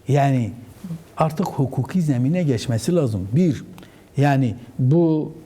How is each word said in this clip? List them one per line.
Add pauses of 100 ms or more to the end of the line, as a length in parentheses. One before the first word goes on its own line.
yani (640)
artık
hukuki
zemine
geçmesi
lazım.
Bir, (520)
yani (240)
bu (140)